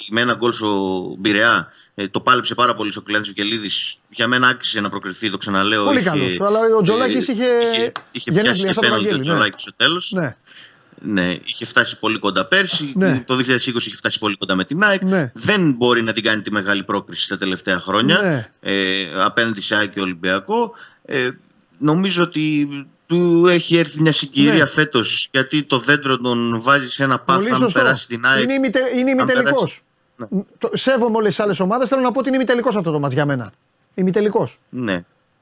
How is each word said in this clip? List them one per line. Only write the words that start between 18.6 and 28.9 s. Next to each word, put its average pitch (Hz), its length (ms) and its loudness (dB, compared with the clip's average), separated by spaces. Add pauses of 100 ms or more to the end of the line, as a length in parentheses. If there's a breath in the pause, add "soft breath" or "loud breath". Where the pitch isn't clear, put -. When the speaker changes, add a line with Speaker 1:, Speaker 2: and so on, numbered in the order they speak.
Speaker 1:
ε, 95 460 -2 (160)
απέναντι 110 380 -2
σε 107 140 -2
αεκ 104 180 -2
και 98 60 -6
Ολυμπιακό. 95 720 -2 (320 loud breath)
Ε, 127 240 -2 (480)
νομίζω 175 460 2
ότι 156 440 0 (380)
του 170 420 4
έχει 170 300 2
έρθει 151 240 -2
μια 156 100 6
συγκυρία 143 420 2
Speaker 2:
Ναι. 156 120 4
Speaker 1:
φέτος, 139 680 0
γιατί 135 320 0
το - 160 0
δέντρο 139 380 0
τον 117 440 -2
βάζει 135 280 2
σε - 140 -4
ένα 135 160 2
Speaker 2:
Πολύ 135 200 0
Speaker 1:
πάθο, 226 140 0
αν - 80 2
Speaker 2:
σωστό. 233 180 2
Speaker 1:
περάσει 127 280 2
την 120 180 -4
αεκ. 254 180 4
Speaker 2:
Είναι 254 100 0
ημιτε-, 262 440 0